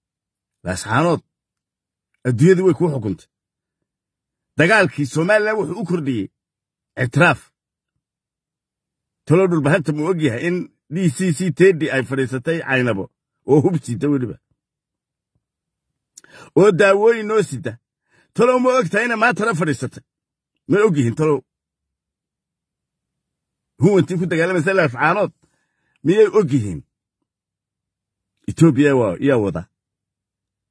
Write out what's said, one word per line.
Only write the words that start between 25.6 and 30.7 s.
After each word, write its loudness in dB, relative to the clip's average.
miyay 4
og 0
yihiin? -4
Ethiopia 2
waa, 0
yaa 0
wada. -4